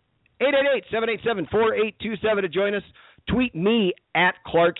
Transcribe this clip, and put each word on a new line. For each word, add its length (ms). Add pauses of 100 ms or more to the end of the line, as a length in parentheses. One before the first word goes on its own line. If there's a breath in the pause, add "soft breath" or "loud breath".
(420)
Eight 140
eight 220
eight, 140
seven 180
eight 140
seven, 280
four 240
eight 260
two 140 (120)
seven 140
to 80
join 240
us. 100 (460 soft breath)
Tweet 240
me 400 (220)
at 180 (100)
Clark 360